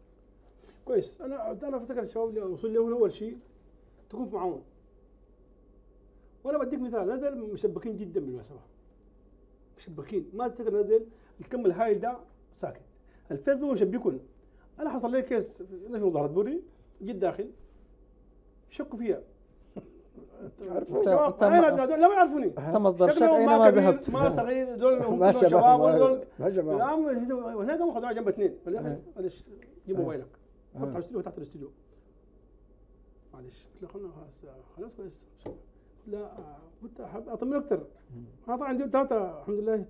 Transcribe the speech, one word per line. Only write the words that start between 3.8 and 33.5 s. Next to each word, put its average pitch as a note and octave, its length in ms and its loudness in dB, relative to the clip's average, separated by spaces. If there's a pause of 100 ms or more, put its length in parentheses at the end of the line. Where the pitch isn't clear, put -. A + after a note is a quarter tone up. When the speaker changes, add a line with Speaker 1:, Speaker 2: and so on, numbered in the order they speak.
Speaker 1:
تكون B3+ 200 -8
في G3+ 60 -8
معاون. F3 260 -4 (1800)
وأنا C#4+ 140 -4
بديك C#4 220 -4
مثال، A3+ 320 -4
هذا C4 180 -4
مشبكين G#3+ 680 -6
جدًا F3+ 220 -6
بالمناسبة. B2+ 400 -12 (1160)
مشبكين، D#3+ 560 -10
ما A#3 140 -6
تفتكر A#3 260 -4
نازل G#3 320 2 (360)
الكم B3 240 -8
الهايل G#3 340 2
ده A#3+ 180 -6 (400)
ساكت. - 240 -12 (500)
الفيسبوك C4+ 400 -2
مشبكون. G3 480 -2 (600)
أنا D4+ 100 -4
حصل A#3+ 220 -4
لي C4 100 0
كيس، B3 420 -6 (260)
أنا A#3 100 -8
في G#3 60 -2
مظاهرة D3+ 220 0
بري، G#3+ 340 -2 (420)
جيت G#3 120 -8
داخل، F#3+ 340 -4 (1200)
شكوا - 300 -12
فيها. A3 220 -2 (1500)
Speaker 2:
عارفه. F4+ 320 -4
Speaker 1:
شباب، D4 320 4
Speaker 3:
أنت - 100 2
Speaker 1:
أنا E4 180 8
Speaker 3:
ما، D#4+ 60 6
Speaker 1:
لا، C#4 180 2
لا، D4+ 120 -2
لا E4 100 8
ما G4+ 60 6
يعرفوني. D4 340 2
Speaker 3:
أنت D#3 280 -4
مصدر F#3 340 4
Speaker 1:
شكلهم D#4+ 200 6
Speaker 3:
شك، D#4+ 180 6
Speaker 1:
ما A3+ 60 6
Speaker 3:
أينما A3 180 10
Speaker 1:
كبير، G#3 120 6
Speaker 3:
ذهبت. - 260 4
Speaker 1:
ما - 200 2
صغير، B3 460 -2
دول B3 180 4 (100)
هم A3 160 -2
Speaker 2:
<laughs> - 0 -
ما F#3+ 120 8
Speaker 1:
كلهم B3 100 2
Speaker 2:
شباب، F3+ 80 8
Speaker 1:
شباب، A#3+ 300 8
Speaker 2:
ما، - 160 6
Speaker 1:
ودول C4 280 4 (160)
Speaker 2:
ما D#3 120 0
شباب. F3 240 0
Speaker 1:
العم D4 300 0
هنا B3 1080 -4
جنب A3 140 -4
اثنين، G3 280 0 (120)
ولا F#3+ 120 -4
Speaker 2:
أه. D3 200 -6 (160)
Speaker 1:
معلش، F#3 280 -10 (440)
جيب F#3+ 100 -4
Speaker 2:
أه. F3+ 40 0
Speaker 1:
موبايلك. D#3 260 -6 (480)
Speaker 2:
أه. - 40 -12
Speaker 1:
فتح C3+ 160 -8
الاستوديو، F3 260 -8
فتحت F3 160 -12
الاستوديو. D3 320 -16 (1600)
"معلش." B2+ 400 -20